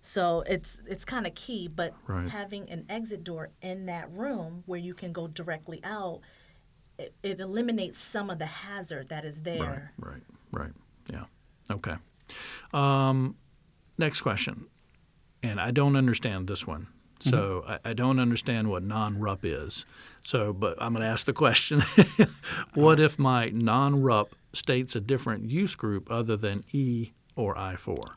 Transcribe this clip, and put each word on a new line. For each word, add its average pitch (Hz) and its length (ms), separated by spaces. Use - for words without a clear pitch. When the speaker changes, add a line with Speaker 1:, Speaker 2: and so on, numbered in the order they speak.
Speaker 1:
so 175 460
it's, - 400
it's 185 180
kinda 233 240
key, 196 440
but 170 200
Speaker 2:
Right. 90 220
Speaker 1:
having 202 400
an 165 200
exit 214 340
door 165 280
in 185 240
that 170 260
room 180 540
where 180 140
you 180 160
can 175 180
go 165 140
directly 160 560
out, 190 380
it, - 160
it 190 160
eliminates 202 640
some 202 300
of 165 80
the 156 80
hazard 170 640
that 156 140
is 156 200
there. 160 540
Speaker 2:
Right, - 140
right, - 120
right. 73 100
Yeah. - 160
Okay. 98 240
Um, 135 640
next 156 240
question. - 440
And 101 180
I 113 100
don't 139 240
understand 110 520
this 98 180
one. 82 220
So 98 460
Speaker 3:
Mm-hmm. - 60
Speaker 2:
I, 117 60
I - 20
don't 127 260
understand 117 500
what 90 140
non-rup 104 600
is. 73 400
So, 107 260
but 95 300
I'm 113 120
gonna 110 120
ask 110 200
the 131 80
question. 147 560
<laughs> - 840
What 151 260
Speaker 3:
Uh-huh. 156 60
Speaker 2:
if 147 140
my 127 300
non-rup 117 840
states 127 440
a 117 40
different 113 500
use 180 260
group 104 360
other 113 240
than 101 280
E 123 380
or 104 200
I 92 200
four? 64 260